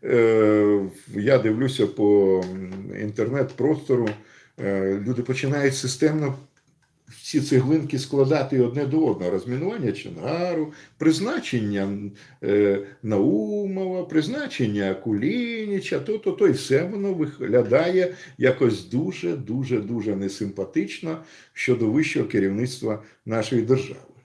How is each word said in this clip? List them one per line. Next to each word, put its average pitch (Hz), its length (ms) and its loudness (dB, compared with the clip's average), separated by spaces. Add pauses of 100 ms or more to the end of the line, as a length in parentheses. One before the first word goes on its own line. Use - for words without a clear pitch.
е, 107 760 4 (360)
я 117 220 4
дивлюся 113 500 2
по 98 560 4 (580)
інтернет-простору, 123 1080 -2 (540)
е, 98 440 0
люди 123 140 -2
починають 135 540 0
системно 147 600 0 (720)
всі - 340 -2
цеглинки 139 580 2
складати 135 640 2
одне 123 240 0
до 151 200 2
одного. 90 260 0
Розмінування 131 600 -4
Чонгару, 151 840 -4 (240)
призначення, 107 1120 0 (320)
е, 101 360 4 (240)
Наумова, 190 1000 0
призначення 156 920 -2
Кулініча, 196 1040 -2
то, 214 180 -4
то, 196 140 -2
то. 202 160 2
І 156 40 6
все 135 320 2
воно 196 300 -4
виглядає 135 1000 2 (240)
якось 123 520 2
дуже, 156 480 -2
дуже, 123 420 -4
дуже 104 360 -4
несимпатично 98 1000 -6 (360)
щодо 120 340 0
вищого 135 400 0
керівництва 107 760 -2 (220)
нашої 113 360 0
держави. 127 380 0 (260)